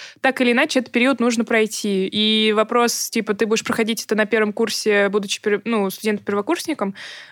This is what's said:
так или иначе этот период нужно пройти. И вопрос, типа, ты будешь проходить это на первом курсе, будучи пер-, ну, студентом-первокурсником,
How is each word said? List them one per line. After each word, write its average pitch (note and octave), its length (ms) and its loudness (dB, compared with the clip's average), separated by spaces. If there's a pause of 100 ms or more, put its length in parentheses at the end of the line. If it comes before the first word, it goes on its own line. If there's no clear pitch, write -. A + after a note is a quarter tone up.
(220)
так C4 200 0
или A#3+ 100 4
иначе C4 280 2
этот B3 120 -4
период B3 280 2
нужно A#3 260 0
пройти. G#3+ 680 0
И G#3+ 420 2
вопрос, A#3 580 0
типа, A3 240 -2
ты A3 120 0
будешь G#3+ 160 0
проходить A3+ 420 -2
это A3 100 -2
на G#3+ 100 2
первом G#3+ 280 0
курсе, G#3 560 0
будучи G3+ 320 -2
пер-, G#3 240 0
ну, G#3+ 240 0
студентом-первокурсником, G#3 1040 -4 (360)